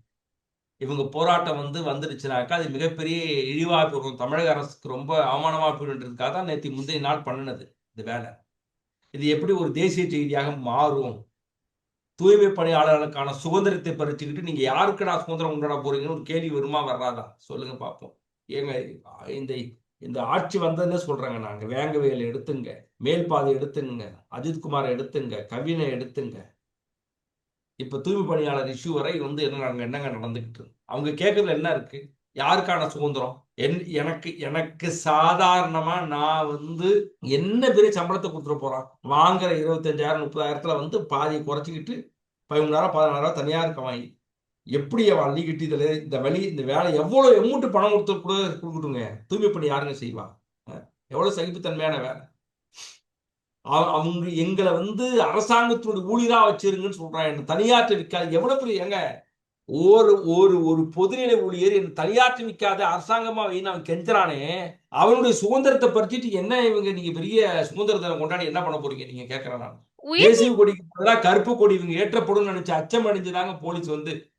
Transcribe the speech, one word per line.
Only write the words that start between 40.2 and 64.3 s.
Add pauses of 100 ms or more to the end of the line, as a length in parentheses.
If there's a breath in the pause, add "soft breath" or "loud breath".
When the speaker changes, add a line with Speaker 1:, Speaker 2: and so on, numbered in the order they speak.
Speaker 1:
முப்பதாயிரத்துல
வந்து
பாதியை
குறைச்சிக்கிட்டு (560)
பதிமூணாயிரம்,
பதினாலாயிரம்
தனியாருக்கு
வாங்கி (600)
எப்படி
அவன்
அள்ளிக்கிட்டு
இதுல
இந்த
வழி,
இந்த
வேலை
எவ்வளவு
எமௌண்ட்
பணம்
கொடுத்து
கூட (200)
கொடுக்கட்டுங்க. (240)
தூய்மை
பணி
யாருங்க
செய்வா? (420)
அஹ், (240)
எவ்வளவு
சகிப்புத்தன்மையான
வேலை? (1400 loud breath)
அவ-,
அவங்க
எங்களை
வந்து (180)
அரசாங்கத்தினுடைய
ஊழியரா
வச்சிருங்கன்னு
சொல்றான்.
என்ன
தனியாற்ற
விக்காது.
எவ்வளவு
பெரிய,
ஏங்க, (720)
ஒரு, (140)
ஒரு, (100)
ஒரு
பொதுநிலை
ஊழியர்
"என்ன
தனியாற்ற
விக்காத,
அரசாங்கமா
வைன்னு"
அவன்
கெஞ்சுறானே, (500)